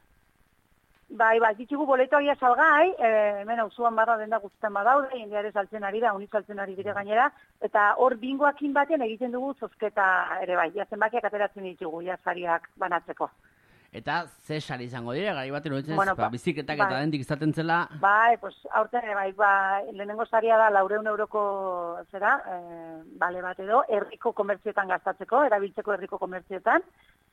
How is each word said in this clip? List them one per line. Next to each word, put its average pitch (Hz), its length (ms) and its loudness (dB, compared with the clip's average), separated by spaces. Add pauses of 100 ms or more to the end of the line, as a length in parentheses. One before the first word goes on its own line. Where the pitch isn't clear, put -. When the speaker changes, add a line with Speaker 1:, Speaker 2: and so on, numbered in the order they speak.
(1120)
Speaker 1:
Bai, 226 280 4
bai, 226 160 4
ditugu 262 320 -6
boletoak 262 380 4
ja 285 100 2
salgai, 294 640 6
eh, 214 460 2
hemen 226 180 -4
auzoan 226 340 -2
barra 220 240 4
denda 214 200 -4
guztietan 202 360 -8
badaude, 262 380 2
jendea 214 260 -8
ere 208 140 -4
saltzen 208 320 -4
ari 202 160 -4
da, 226 140 2
unit 202 180 -10
saltzen 208 260 -6
ari 196 160 -8
dire 202 200 -8
gainera, 208 340 2 (320)
eta 208 360 4
hor 254 220 4
bingoakin 285 560 0
batean 285 280 2
egiten 226 280 -4
dugu 254 240 -4
zozketa 185 880 -2
ere 180 140 -2
bai, 165 180 0
ja 202 120 -6
zenbakiak 220 380 -2
ateratzen 202 380 -4
ditugu, 175 400 -10
ja 180 220 -6
sariak 175 420 -2 (100)
banatzeko. 170 520 -4 (640)
Speaker 2:
Eta 143 240 -6 (280)
ze 156 160 -6
sari 123 300 -10
izango 120 240 -8
dire, 185 160 -4
garai 135 220 -6
batean 143 240 -4
ulertzen 139 160 -4
ez, 160 40 -2
Speaker 1:
Bueno, 190 200 0
Speaker 2:
ba, 120 80 -2
Speaker 1:
pa-, 110 80 -2
Speaker 2:
bizikletak 147 440 -6
eta 101 140 2
Speaker 1:
bai. 131 100 -2
Speaker 2:
dendik 151 220 -2
izaten 151 320 -2
zela. 165 240 0 (220)
Speaker 1:
Bai, 220 380 6
pues, 190 180 -12 (160)
aurten 226 340 0
ere 208 80 -4
bai, 196 180 -2
ba, 202 200 4 (400)
lehenengo 208 340 -6
saria 226 320 4
da 220 120 8
laurehun 202 360 2
euroko 196 960 -2 (100)
zera, 202 240 0 (160)
eh, 170 480 -12 (180)
bale 180 260 -2
bat 185 180 -8
edo, 214 280 2
herriko 208 440 -2
komertzioetan 202 560 -4
gastatzeko, 190 560 0
erabiltzeko 208 500 0
herriko 190 240 -8
komertzioetan, 185 640 -2 (500)